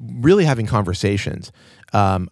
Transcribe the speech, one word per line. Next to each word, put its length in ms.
really 240
having 220
conversations. 840
Um, 400